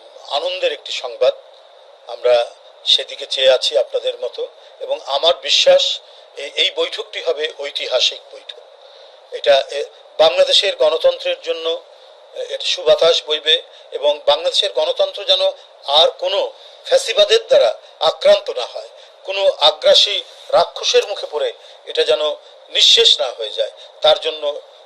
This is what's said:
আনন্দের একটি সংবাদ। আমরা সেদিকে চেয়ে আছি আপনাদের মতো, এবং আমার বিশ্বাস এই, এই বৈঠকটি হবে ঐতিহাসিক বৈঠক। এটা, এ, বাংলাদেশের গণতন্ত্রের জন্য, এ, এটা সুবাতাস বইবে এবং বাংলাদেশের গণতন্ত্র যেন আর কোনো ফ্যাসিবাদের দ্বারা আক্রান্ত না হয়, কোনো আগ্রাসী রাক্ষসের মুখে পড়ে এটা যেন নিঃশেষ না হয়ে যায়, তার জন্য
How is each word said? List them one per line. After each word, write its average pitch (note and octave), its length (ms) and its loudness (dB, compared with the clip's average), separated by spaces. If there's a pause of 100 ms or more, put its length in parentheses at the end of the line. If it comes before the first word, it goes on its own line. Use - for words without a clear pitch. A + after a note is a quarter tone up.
(320)
আনন্দের E3+ 420 -2
একটি - 180 -12
সংবাদ। B2 420 -2 (760)
আমরা A#2+ 480 0 (300)
সেদিকে C#3 400 -2
চেয়ে C3+ 240 2
আছি - 280 2
আপনাদের B2 420 -2
মতো, - 280 -8 (320)
এবং C#3 260 -6
আমার C#3+ 300 0
বিশ্বাস F3+ 640 2 (380)
এই, C#3+ 180 -12
এই E3+ 200 0
বৈঠকটি F3+ 460 -6
হবে D#3 380 -4
ঐতিহাসিক C#3 640 -4 (120)
বৈঠক। - 260 -20 (720)
এটা, C#3 400 2
এ, D3 120 -6 (340)
বাংলাদেশের F3+ 580 2
গণতন্ত্রের F3 640 0
জন্য, E3 400 -8 (520)
এ, - 80 -12
এটা - 240 -10
সুবাতাস D#3+ 600 2
বইবে D3+ 360 0 (300)
এবং D3 340 -2
বাংলাদেশের E3+ 480 0
গণতন্ত্র F#3+ 500 -2
যেন F#3+ 280 0 (340)
আর D#3+ 260 2
কোনো F3+ 400 -4 (340)
ফ্যাসিবাদের - 600 2
দ্বারা - 320 2 (200)
আক্রান্ত F#3 500 2
না B2+ 160 -6
হয়, - 240 -14 (340)
কোনো G3 360 0
আগ্রাসী F#3 640 2 (260)
রাক্ষসের G3+ 580 0
মুখে G3+ 240 -8
পড়ে C3+ 220 -4 (320)
এটা D#3 180 -2
যেন D#3 320 0 (340)
নিঃশেষ - 500 4
না C3 180 -2
হয়ে A2 120 -8
যায়, G#2+ 220 -6 (300)
তার D3+ 180 4
জন্য D3+ 400 -6 (260)